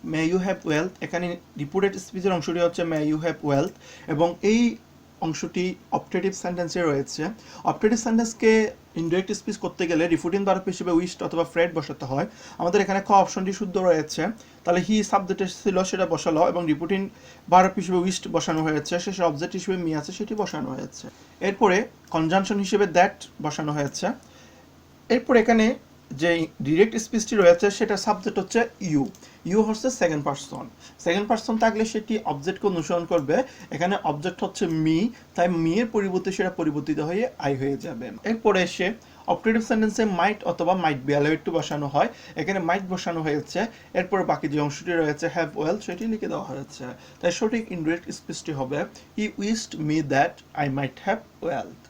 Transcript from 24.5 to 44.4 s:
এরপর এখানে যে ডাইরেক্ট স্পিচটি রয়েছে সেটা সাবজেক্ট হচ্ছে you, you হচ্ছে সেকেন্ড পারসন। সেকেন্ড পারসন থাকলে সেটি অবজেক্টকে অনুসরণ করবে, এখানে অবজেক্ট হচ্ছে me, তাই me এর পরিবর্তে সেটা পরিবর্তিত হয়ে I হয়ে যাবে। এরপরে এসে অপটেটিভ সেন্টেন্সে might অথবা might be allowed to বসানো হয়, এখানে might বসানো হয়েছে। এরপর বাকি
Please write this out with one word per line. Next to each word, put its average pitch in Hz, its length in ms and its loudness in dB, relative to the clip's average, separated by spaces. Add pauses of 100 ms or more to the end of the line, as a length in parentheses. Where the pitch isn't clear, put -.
এরপর 247 280 4
এখানে 226 380 6 (360)
যে 160 360 0 (160)
ডাইরেক্ট 196 340 4
স্পিচটি 220 400 -2
রয়েছে 180 340 8
সেটা 208 260 0
সাবজেক্ট 208 420 -2
হচ্ছে 226 300 0 (140)
you, 151 220 2 (440)
you 208 140 4
হচ্ছে 220 280 0
সেকেন্ড 160 340 0
পারসন। 143 440 -6 (300)
সেকেন্ড 196 300 0
পারসন 220 300 0
থাকলে 220 260 2
সেটি 214 400 -2
অবজেক্টকে 156 420 -4
অনুসরণ 170 380 0
করবে, 165 380 2 (280)
এখানে 175 340 0
অবজেক্ট 156 400 -4
হচ্ছে 190 220 -2
me, 160 420 2 (260)
তাই 175 140 2
me 165 200 2
এর 220 180 2
পরিবর্তে 190 460 -2
সেটা 185 180 0
পরিবর্তিত 151 480 -2
হয়ে 180 300 -2 (100)
I 139 180 -2
হয়ে 135 200 -2
যাবে। 123 340 -10 (140)
এরপরে 208 380 2
এসে 180 300 -2 (340)
অপটেটিভ 220 360 2
সেন্টেন্সে 220 420 0
might 196 400 0
অথবা 175 280 0
might 151 360 0
be 143 120 2
allowed 156 260 2
to 175 40 -2
বসানো 151 360 -2
হয়, 147 220 2 (280)
এখানে 185 240 -2
might 175 280 0
বসানো 175 340 -4
হয়েছে। 156 440 -2 (280)
এরপর 185 300 0
বাকি 156 240 0